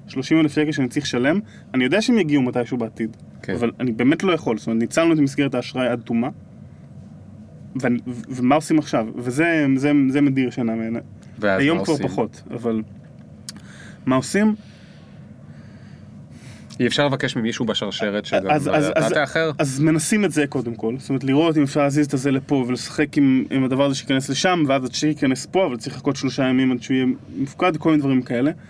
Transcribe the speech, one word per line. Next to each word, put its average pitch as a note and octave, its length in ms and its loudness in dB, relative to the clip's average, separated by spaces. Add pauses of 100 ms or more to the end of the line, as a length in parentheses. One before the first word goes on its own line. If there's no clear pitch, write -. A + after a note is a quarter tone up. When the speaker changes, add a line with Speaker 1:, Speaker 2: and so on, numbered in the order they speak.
Speaker 1:
שלושים D3 320 0
אלף D3+ 140 2
שקל D3+ 180 0
שאני C#3 160 0
צריך C#3 180 -4
לשלם, C#3 340 2 (340)
אני B2+ 100 2
יודע E3+ 180 2
שהם A#3 160 2
יגיעו D3 260 2
מתישהו B2 340 -2
בעתיד, A2+ 400 -6 (240)
Speaker 2:
כן. G2 120 -6
Speaker 1:
אבל A2+ 260 0
אני B2+ 120 0
באמת B2 320 2
לא F#3 100 4
יכול, C#3 240 0
זאת - 100 -10
אומרת, A2+ 140 0
ניצלנו E3 320 2
את D#3 60 4
מסגרת C#3 360 0
האשראי B2+ 320 -2
עד A#2+ 140 -2
תומה, A#2 280 -2 (1500)
ו-, C3 60 0 (200)
ו-, A#2+ 220 -8
ומה B2+ 260 2
עושים D#3 240 2
עכשיו? C3 360 0
וזה, D3 500 0 (100)
זה, C#3 160 2 (180)
זה C#3 120 2
מדיר C3+ 280 2
שינה A#2 260 -2
מעיני. A2+ 240 -4 (400)
Speaker 2:
ואז G2+ 220 2
Speaker 1:
היום D#3 160 2
Speaker 2:
מה F#3+ 60 -4
Speaker 1:
כבר F3 100 2
Speaker 2:
עושים? C3+ 140 0
Speaker 1:
פחות, - 340 -4 (120)
אבל A2+ 280 -2 (1200)
מה C3 100 2
עושים? G#3 400 2 (2250)
Speaker 2:
אי A#2+ 80 2
אפשר C#3+ 180 2
לבקש C#3 320 -2
ממישהו A#2 280 -2
בשרשרת G#2 600 -2
שגם - 260 0
Speaker 1:
אז, D3 220 2
אז, D3+ 160 2
Speaker 2:
אתה - 100 0
Speaker 1:
אז, A2+ 120 2
Speaker 2:
תאחר? D#3 480 0
Speaker 1:
אז C3+ 200 -2
מנסים D#3+ 460 2
את E3 60 0
זה D3 160 2
קודם A#2 280 -4
כל, A2+ 240 -4
זאת - 100 -10
אומרת, C3+ 140 -2
לראות D3+ 340 4
אם D3+ 60 6
אפשר C#3 160 0
להזיז C#3+ 260 4
את C#3+ 80 -2
הזה C#3 180 0
לפה C3+ 360 0
ולשחק C#3+ 500 -2
עם, C3 320 6
עם C3+ 140 2
הדבר C3 220 2
הזה C#3 100 0
שייכנס C3+ 340 -2
לשם, E3+ 380 2
ואז C3+ 160 2
הצ'ק - 200 -4
ייכנס D3 420 0
פה, F#3 200 2
אבל B2+ 120 -2
צריך C3 180 -10
לחכות C#3 200 -2
שלושה C#3 280 -2
ימים C3 280 2
עד B2 100 -2
שהוא - 140 -2
יהיה C3 100 2 (320)
מופקד, D3+ 400 0
כל D#3 120 0
מיני D3+ 120 4
דברים C3+ 200 2
כאלה. B2+ 300 0 (180)